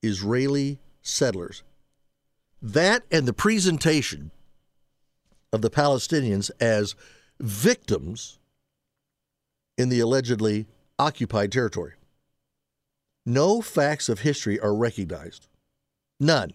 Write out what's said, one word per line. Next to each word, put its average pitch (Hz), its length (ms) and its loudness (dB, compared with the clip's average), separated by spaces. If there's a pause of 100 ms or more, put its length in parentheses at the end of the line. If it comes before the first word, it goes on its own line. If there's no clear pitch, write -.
Israeli 135 720 -2 (220)
settlers. 101 600 -4 (960)
That 175 480 2
and 156 160 2
the 120 60 0
presentation 160 1000 0 (1200)
of 107 80 0
the 110 80 0
Palestinians 135 880 2
as 107 340 2 (460)
victims 113 1000 -2 (1400)
in 127 100 2
the 123 140 2
allegedly 113 680 0 (320)
occupied 110 540 0
territory. 110 400 -4 (1300)
No 160 360 2
facts 151 480 0
of 113 100 -2
history 127 400 -2
are 104 160 0
recognized. 90 720 -6 (720)
None. 139 360 2